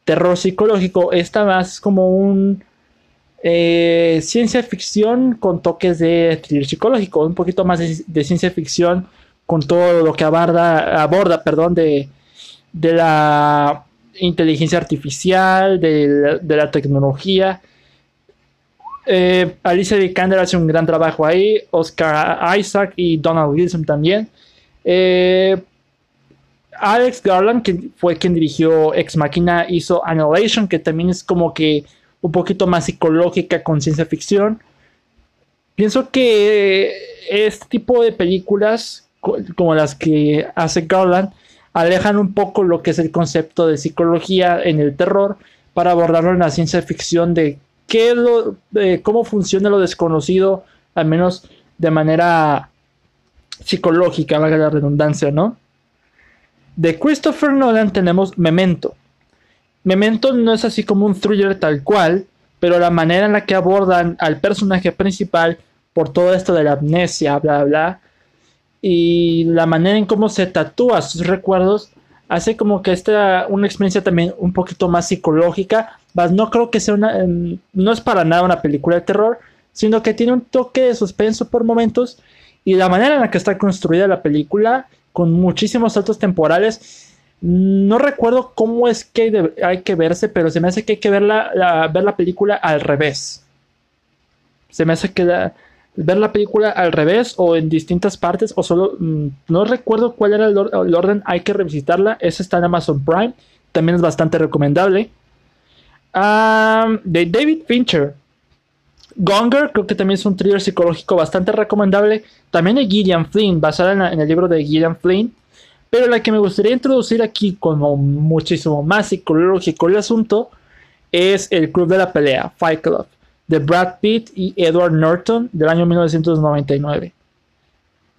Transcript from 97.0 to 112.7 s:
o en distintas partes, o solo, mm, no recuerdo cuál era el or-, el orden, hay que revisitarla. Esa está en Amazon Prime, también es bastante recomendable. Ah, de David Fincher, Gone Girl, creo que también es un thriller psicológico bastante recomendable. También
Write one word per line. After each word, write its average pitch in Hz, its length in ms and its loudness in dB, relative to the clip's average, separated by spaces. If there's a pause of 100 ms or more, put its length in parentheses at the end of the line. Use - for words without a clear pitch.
o 170 220 2
en 160 100 -2
distintas 175 480 -2
partes, 185 400 -4
o 180 80 0
solo, 185 340 0
mm, 156 300 -4 (220)
no 175 160 2
recuerdo 233 480 -2
cuál 208 200 0
era 214 120 2
el 202 120 2
or-, 196 300 0
el 170 80 2
orden, 196 300 0
hay 175 160 -2
que 208 100 -4
revisitarla. 175 720 -2
Esa 170 200 -2
está 185 180 -2
en 175 60 0
Amazon 165 380 -2
Prime, 185 300 0 (400)
también 165 240 2
es 170 40 0
bastante 160 360 0
recomendable. 160 720 0 (1040)
Ah, 220 920 2
de 175 220 0
David 294 420 0
Fincher, 175 480 0 (1000)
Gone 202 360 0
Girl, 285 220 2
creo 202 120 -2
que 208 100 -4
también 190 220 0
es - 80 -4
un 190 120 -2
thriller 196 240 0
psicológico 180 560 0
bastante 180 340 -2
recomendable. 208 720 0 (260)
También 185 280 2